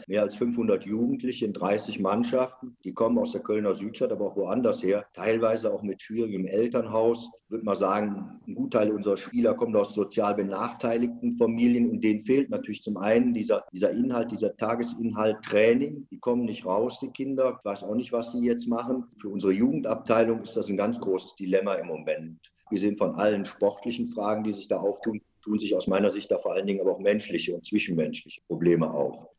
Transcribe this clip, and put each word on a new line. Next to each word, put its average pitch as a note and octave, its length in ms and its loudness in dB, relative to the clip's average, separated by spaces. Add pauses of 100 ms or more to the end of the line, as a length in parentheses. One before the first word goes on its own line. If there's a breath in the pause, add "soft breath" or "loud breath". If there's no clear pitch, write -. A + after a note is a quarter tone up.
mehr G2+ 140 0
als G2+ 140 0
fünfhundert A#2 500 0
Jugendliche A#2+ 600 -2
in G2+ 60 0
dreißig G#2 480 -2
Mannschaften. A#2+ 880 0
Die F2+ 80 -8
kommen A#2 240 2
aus G2+ 160 0
der G2 80 -6
Kölner G#2 320 0
Südstadt, A2 400 -4
aber G2 140 -2
auch G2 100 -8
woanders G2 440 0
her. G2 320 2
Teilweise A2 600 0
auch F#2+ 100 -4
mit F#2+ 180 -6
schwierigem G#2+ 440 -4
Elternhaus. A2+ 840 0 (140)
Ich - 80 -20
würd A2+ 140 -4
mal G2+ 100 2
sagen, G2+ 720 -2
ein - 80 -10
Gutteil A2 360 2
unserer G2+ 260 0
Spieler A2+ 380 2
kommt A2+ 200 0
aus G2+ 180 2
sozial G2+ 420 0
benachteiligten A#2 1000 -2
Familien A#2+ 560 4
und G2+ 120 -2
denen G#2+ 200 2
fehlt C3+ 280 2
natürlich G#2 320 -6
zum G#2+ 140 -4
einen A#2 380 4
dieser, G#2+ 400 0
dieser F#2 180 2
Inhalt, A#2+ 400 -2
dieser G2+ 240 -2
Tagesinhalt A2+ 880 -2
Training. C3 680 4
Die - 80 -16
kommen B2 260 0
nicht G#2+ 200 -6
raus, G#2+ 360 0
die B2+ 80 -8
Kinder. C3 500 -2
Ich - 60 0
weiß G2+ 180 -2
auch G#2 120 -4
nicht, B2 180 -4
was A#2 180 -2
die B2 80 -4
jetzt A#2+ 300 0
machen. A#2+ 340 -2 (160)
Für G#2+ 80 -10
unsere G2 240 2
Jugendabteilung A2+ 920 2
ist - 120 -12
das G2+ 140 -2
ein G2 80 -2
ganz A2 240 0
großes F#2 340 -2
Dilemma F#2+ 380 0
im F2 140 -4
Moment. D#2+ 520 -6 (300)
Wir G2+ 100 0
sehen G2+ 160 0
von F2+ 200 0
allen G2+ 280 0
sportlichen A#2 640 -2
Fragen, G#2+ 380 -2
die G#2 80 -2
sich G2 160 -10
da F#2 100 0
auftun, G2+ 400 -4 (240)
tun G#2+ 140 0
sich G2+ 180 0
aus - 120 -2
meiner G#2+ 240 4
Sicht G2+ 180 -6
da - 80 2
vor F2+ 160 -4
allen F#2+ 140 0
Dingen G2 120 0
aber F#2 120 2
auch F2+ 80 -4
menschliche G2 560 0
und - 100 -10
zwischenmenschliche - 840 -2
Probleme E2 460 2
auf. C#2+ 320 -4 (140)